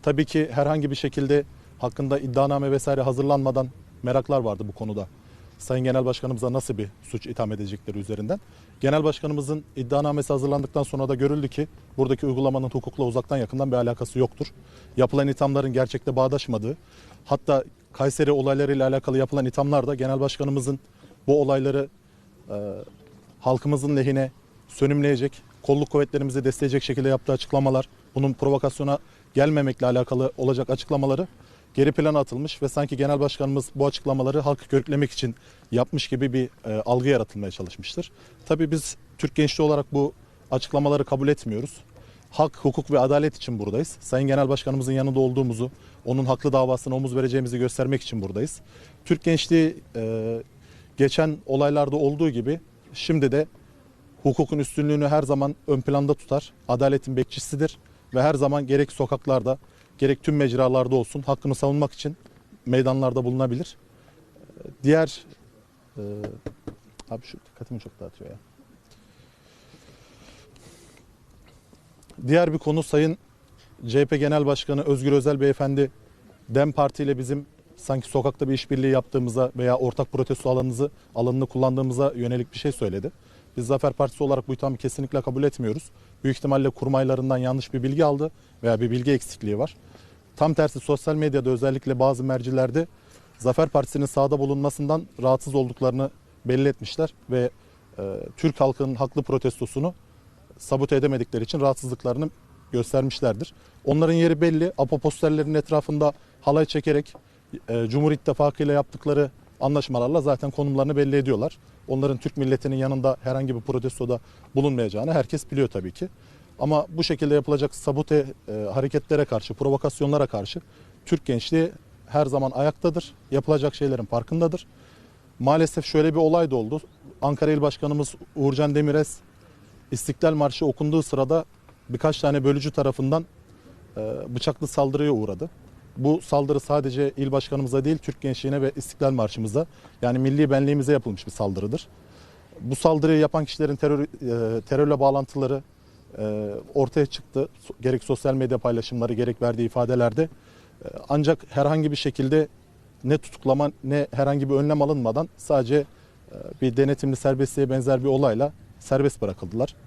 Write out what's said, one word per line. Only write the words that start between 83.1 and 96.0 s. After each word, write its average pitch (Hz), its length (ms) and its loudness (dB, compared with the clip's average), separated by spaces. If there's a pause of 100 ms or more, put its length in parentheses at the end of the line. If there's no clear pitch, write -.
Biz 120 100 -6
Zafer 135 260 2
Partisi 139 300 -2
olarak 135 240 0
bu 135 60 -4
ithamı 135 240 -4
kesinlikle 135 440 -4
kabul 131 220 -2
etmiyoruz. 127 400 -2 (400)
Büyük 135 140 0
ihtimalle 139 320 2
kurmaylarından 131 680 0
yanlış 127 360 -4
bir 123 100 -4
bilgi 143 220 2
aldı 147 260 0 (320)
veya 113 180 2
bir 117 100 0
bilgi 123 200 0
eksikliği 107 460 -2
var. 139 180 -4 (600)
Tam 156 180 2
tersi 147 260 0
sosyal 151 360 -2
medyada 139 340 0
özellikle 131 500 -2
bazı 131 240 2
mercilerde 131 640 0 (500)
Zafer 139 320 2
Partisi'nin 139 360 0
sahada 139 340 2
bulunmasından 143 680 -2 (140)
rahatsız 131 340 2
olduklarını 131 540 0 (360)